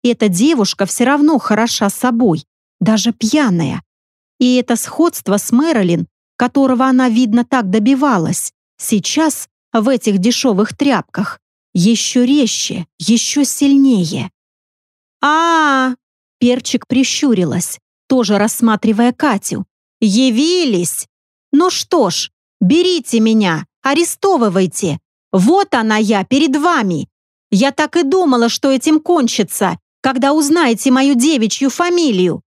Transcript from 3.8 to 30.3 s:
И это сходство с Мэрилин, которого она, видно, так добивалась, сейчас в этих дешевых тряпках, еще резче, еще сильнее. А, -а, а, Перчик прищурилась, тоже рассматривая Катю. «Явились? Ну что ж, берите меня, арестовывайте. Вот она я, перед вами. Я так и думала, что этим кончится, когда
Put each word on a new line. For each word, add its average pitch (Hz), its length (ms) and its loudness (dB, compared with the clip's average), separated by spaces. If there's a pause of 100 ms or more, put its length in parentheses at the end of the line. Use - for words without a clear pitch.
И 247 160 2
это 247 200 0
сходство - 640 -2
с - 140 -4
Мэрилин, 233 560 0 (280)
которого 262 500 0
она, 254 240 2
видно, 240 360 2
так 240 240 -2
добивалась, 220 840 0 (240)
сейчас - 680 -2 (240)
в 220 160 0
этих 226 320 0
дешевых 214 560 0
тряпках, 233 640 -4 (340)
еще 226 520 0
резче, 247 600 -2 (140)
еще 233 440 0
сильнее. 254 880 0 (920)
А, 277 60 0
-а, 302 640 0
а, 247 40 -8 (440)
Перчик 247 480 -2
прищурилась, 226 920 -2 (280)
тоже 208 300 0
рассматривая 220 760 0
Катю. 208 520 -4 (360)
«Явились? 247 1040 0 (460)
Ну 320 160 4
что 262 400 0
ж, - 220 -8 (280)
берите 311 640 0
меня, 214 440 0 (160)
арестовывайте. 240 1160 -2 (320)
Вот 320 420 2
она 220 240 0
я, 208 280 0
перед 277 320 0
вами. 240 500 -2 (480)
Я 269 160 2
так 302 260 -4
и 349 40 2
думала, 269 480 2
что 269 220 -2
этим 302 280 2
кончится, 220 760 -2 (240)
когда 269 320 0